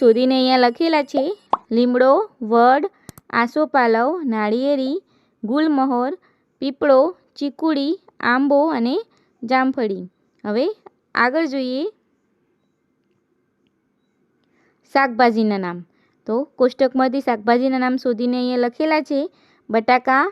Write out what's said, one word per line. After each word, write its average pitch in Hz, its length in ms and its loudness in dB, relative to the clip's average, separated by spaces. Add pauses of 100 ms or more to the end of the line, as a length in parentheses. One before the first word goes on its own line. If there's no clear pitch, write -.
શોધીને 254 340 4
અહીંયા 254 280 2
લખેલા 294 480 0
છે. 269 120 -2 (480)
લીમડો, 247 400 2 (400)
વડ, 254 340 4 (440)
આસોપાલવ, 240 840 0 (200)
નાળિયેરી, 262 600 -2 (480)
ગુલમહોર, 269 680 -2 (500)
પીપળો, 269 380 2 (360)
ચીકુડી, 285 560 -4 (280)
આંબો 277 400 0 (180)
અને 240 180 -2 (480)
જામફળી. 233 600 -2 (380)
હવે 214 220 -2 (500)
આગળ 269 400 0
જોઈએ 262 280 -4 (3000)
શાકભાજીના 226 720 2
નામ. 175 180 -10 (440)
તો 220 120 -4 (220)
કોષ્ટકમાંથી 262 640 0
શાકભાજીના 247 560 0
નામ 254 220 -2
શોધીને 247 340 -2
અહીંયા 247 240 -2
લખેલા 311 480 -2
છે. 277 80 0 (500)
બટાકા, 247 640 2